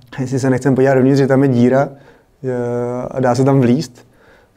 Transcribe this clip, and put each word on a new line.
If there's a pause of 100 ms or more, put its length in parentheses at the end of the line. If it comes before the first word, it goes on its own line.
(180)
A
jestli
se
nechcem
podívat
dovnitř,
že
tam
je
díra, (560)
eh, (640)
a
dá
se
tam
vlízt, (500)